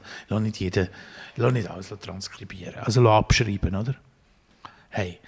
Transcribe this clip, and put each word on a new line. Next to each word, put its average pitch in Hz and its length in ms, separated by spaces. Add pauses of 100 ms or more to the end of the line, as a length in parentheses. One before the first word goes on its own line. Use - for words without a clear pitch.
(300)
lasse 107 140
nicht 107 180
jeden, 92 260 (480)
lasse 123 180
nicht 101 160
alles 90 200 (100)
transkribieren. 95 800
Also 120 220
lasse 110 160
abschreiben, 101 580
oder? 117 200 (920)
Hey, 90 380